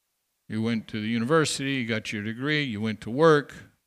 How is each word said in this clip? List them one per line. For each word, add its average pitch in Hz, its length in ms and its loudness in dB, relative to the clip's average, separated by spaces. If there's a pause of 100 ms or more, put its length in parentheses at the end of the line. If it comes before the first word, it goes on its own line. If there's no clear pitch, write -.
(480)
you 110 140 -2
went 113 280 -2
to 107 120 -4
the 107 60 -2
university, 135 640 2
you 123 140 -2
got 110 240 -4
your 107 100 -6
degree, 131 420 -2
you 107 180 -4
went 110 200 -4
to 110 80 -10
work, 147 460 4 (320)